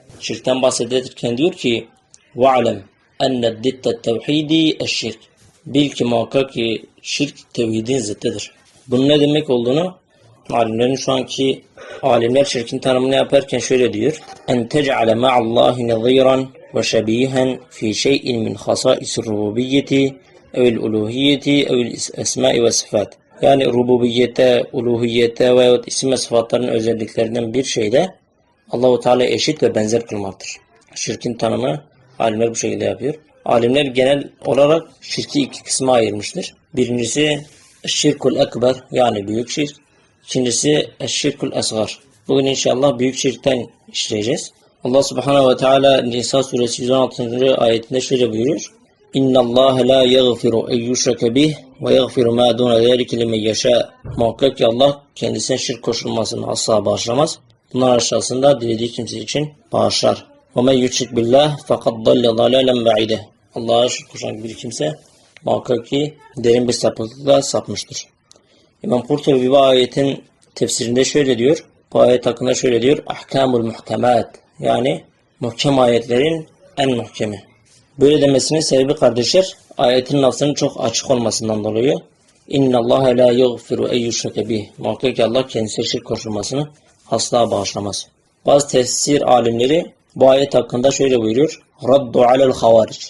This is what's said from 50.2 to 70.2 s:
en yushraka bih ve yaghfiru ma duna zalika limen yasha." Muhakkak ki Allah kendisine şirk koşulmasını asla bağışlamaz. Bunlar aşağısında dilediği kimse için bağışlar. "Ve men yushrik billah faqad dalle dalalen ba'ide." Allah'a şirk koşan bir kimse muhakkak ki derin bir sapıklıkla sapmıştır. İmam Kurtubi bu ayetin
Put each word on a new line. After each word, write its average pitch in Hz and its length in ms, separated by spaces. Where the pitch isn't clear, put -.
en 127 80
yushraka 120 580
bih 151 200
ve 127 120
yaghfiru 123 380
ma 120 260
duna 120 180
zalika 120 420
limen 113 220
yasha." 110 500
Muhakkak 120 400
ki 127 80
Allah 131 360
kendisine 117 420
şirk 120 260
koşulmasını 117 640
asla 113 380
bağışlamaz. 117 540
Bunlar 127 240
aşağısında 123 640
dilediği 117 300
kimse 110 280
için 143 320
bağışlar. 110 540
"Ve 123 40
men 135 120
yushrik 123 420
billah 135 500
faqad 113 400
dalle 127 220
dalalen 120 580
ba'ide." 110 340
Allah'a 120 340
şirk - 200
koşan 113 340
bir 113 100
kimse 147 400
muhakkak 117 420
ki 139 260
derin 120 300
bir 120 60
sapıklıkla 127 680
sapmıştır. - 640
İmam 120 180
Kurtubi 135 480
bu 139 100
ayetin 135 640